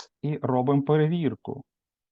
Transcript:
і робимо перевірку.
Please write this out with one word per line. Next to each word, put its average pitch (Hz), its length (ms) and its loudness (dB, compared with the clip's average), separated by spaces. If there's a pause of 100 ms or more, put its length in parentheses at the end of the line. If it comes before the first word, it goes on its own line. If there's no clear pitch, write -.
(220)
і 147 200 -2
робимо 127 400 2
перевірку. 151 840 0 (480)